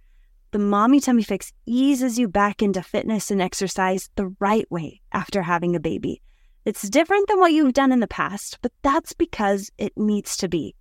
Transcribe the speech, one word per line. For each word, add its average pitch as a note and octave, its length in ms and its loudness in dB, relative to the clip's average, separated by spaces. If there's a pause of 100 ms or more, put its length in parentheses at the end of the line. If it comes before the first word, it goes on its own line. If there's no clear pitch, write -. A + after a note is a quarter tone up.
(520)
The G#3 80 -2
Mommy G#3 400 4
Tummy A#3+ 240 2
Fix - 280 -6 (140)
eases B3 540 0
you B3 80 2
back G3+ 340 0
into F#3+ 220 0
fitness - 480 -4
and G3 100 0
exercise F#3 720 -2
the G3 240 -4
right G#3 320 0
way E3 300 -8 (100)
after G3 300 -4
having F3 340 0
a E3 40 0
baby. - 420 -4 (440)
It's G#3 240 -6
different F4+ 380 2
than G#4 120 2
what F4 140 6
you've D4 200 4
done C4+ 180 4
in B3 100 2
the G3 60 -2
past, - 540 -6
but A#3+ 100 -4 (120)
that's C#4+ 300 0
because G3+ 640 -2
it G#3 160 -6
needs G#3 420 -2
to G3 100 -4
be. D#3+ 340 -4